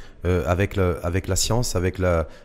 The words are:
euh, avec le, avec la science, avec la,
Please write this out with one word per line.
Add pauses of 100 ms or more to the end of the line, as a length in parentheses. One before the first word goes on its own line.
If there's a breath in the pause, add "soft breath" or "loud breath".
(240 loud breath)
euh,
avec
le,
avec
la
science,
avec
la, (180 loud breath)